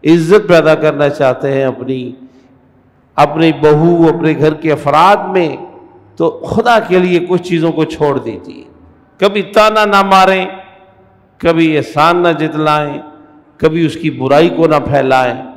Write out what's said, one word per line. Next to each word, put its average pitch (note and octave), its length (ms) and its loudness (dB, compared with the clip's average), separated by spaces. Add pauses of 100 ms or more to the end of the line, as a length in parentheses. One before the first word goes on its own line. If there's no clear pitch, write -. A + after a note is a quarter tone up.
इज़्ज़त E3+ 440 2
पैदा D#3+ 280 4
करना D3 340 0
चाहते C#3 400 -2
हैं C3+ 160 -2
अपनी, B2+ 480 -8 (1000)
अपनी D#3 380 2
बहू, D#3 540 2
अपने D#3 260 0
घर D3+ 220 0
के D#3 160 -4
अफराद F3 560 2
में, E3+ 380 -4 (520)
तो E3 100 0 (160)
खुदा A3+ 380 0
के F#3 180 0
लिए F3+ 220 0
कुछ F3 260 -4
चीज़ों E3 240 -2
को D3+ 140 -2
छोड़ D3 320 -2
दीजिए। A2 460 -14 (560)
कभी G3+ 220 0 (100)
ताना G#3+ 340 2
ना G3 180 2
मारें, F#3+ 420 2 (920)
कभी E3 300 2
एहसान D#3 480 0
ना F3 160 2
जितलाएं, D3+ 680 -2 (600)
कभी D#3+ 260 0
उसकी D3+ 260 -4
बुराई C3 380 2
को E3 180 0
ना D3+ 120 2
फैलाएं। C3 640 -2 (120)